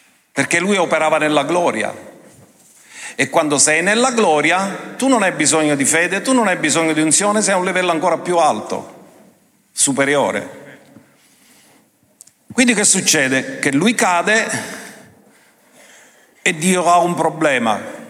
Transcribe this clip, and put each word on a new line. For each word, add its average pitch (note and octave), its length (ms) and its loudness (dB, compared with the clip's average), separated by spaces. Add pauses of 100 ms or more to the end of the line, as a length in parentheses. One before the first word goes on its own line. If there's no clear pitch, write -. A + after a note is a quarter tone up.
(320)
Perché C#3 280 -2
lui G3 160 0
operava D#3 420 0
nella D3+ 280 2
gloria. C#3 460 -2 (1200)
E C3 140 -2
quando D3+ 280 2
sei D#3 240 2
nella A3+ 300 2
gloria, F#3 840 0
tu B3+ 120 -2
non B3 160 2
hai F#3 80 2
bisogno D3+ 440 0
di C#3 100 -2
fede, F3 360 0
tu C4 120 0
non A#3+ 140 4
hai F3+ 100 0
bisogno D#3 360 0
di D3+ 80 0
unzione, G3+ 400 2
sei G3 120 0
a G3 40 2
un F3+ 80 -2
livello F#3 240 -2
ancora E3 300 0
più F3 180 -2
alto, - 680 -2 (680)
superiore. C3+ 920 -2 (1900)
Quindi A#3+ 220 4
che G3+ 80 0
succede? C3+ 720 0
Che D3 140 -2
lui F3+ 240 2
cade F#3+ 520 2 (1900)
e F#3 160 -2
Dio F3 300 0
ha F3 140 6
un F3 160 0
problema. D3 640 0 (280)